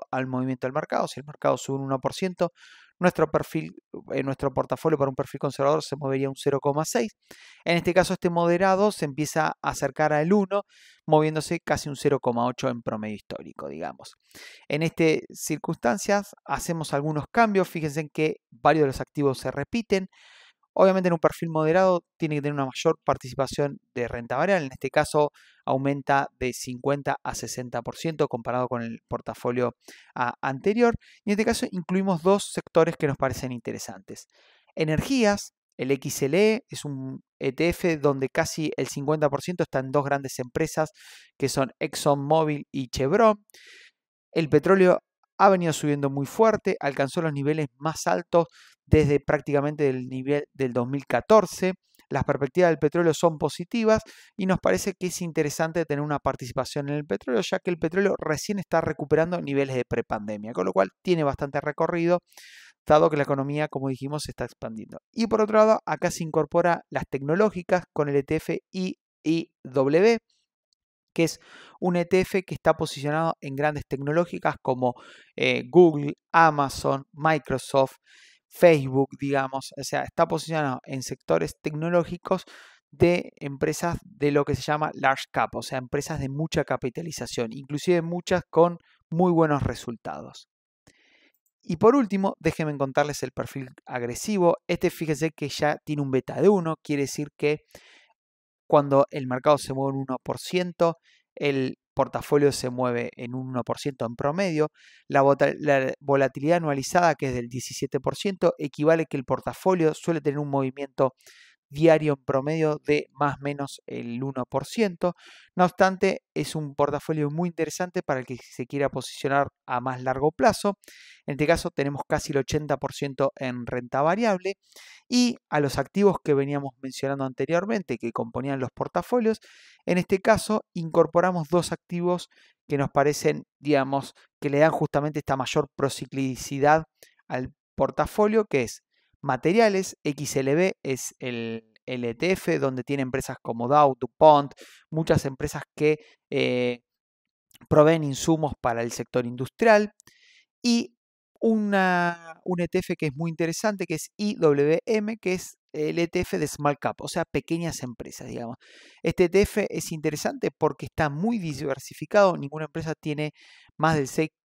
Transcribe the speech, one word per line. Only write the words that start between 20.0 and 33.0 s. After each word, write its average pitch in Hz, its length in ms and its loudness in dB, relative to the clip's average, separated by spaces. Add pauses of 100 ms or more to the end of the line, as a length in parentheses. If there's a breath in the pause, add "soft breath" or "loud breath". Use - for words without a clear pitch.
Obviamente 185 300 6
en 175 60 2
un 165 60 0
perfil 165 300 0
moderado 170 540 4 (140)
tiene 151 180 -2
que 147 60 -2
tener 147 120 -2
una 139 120 -2
mayor 156 400 -2
participación 135 720 -2 (140)
de 120 160 -4
renta 120 260 -6
variable, 170 300 2
en 135 80 -8
este - 160 -8
caso 151 420 2 (340 soft breath)
aumenta 139 600 0 (100)
de 127 140 -4
cincuenta 135 720 -4
a - 100 -6
sesenta 120 480 -8
por 120 140 -10
ciento 151 320 -2
comparado 123 400 -4
con 120 160 -6
el 113 240 -10
portafolio 123 680 -4 (400 loud breath)
a-, 123 280 -2
anterior. 214 520 0 (300 soft breath)
Y 202 60 -4
en - 20 2
este 214 140 0
caso 233 260 0
incluimos 185 500 -2
dos 196 300 2
sectores - 460 0
que 156 100 0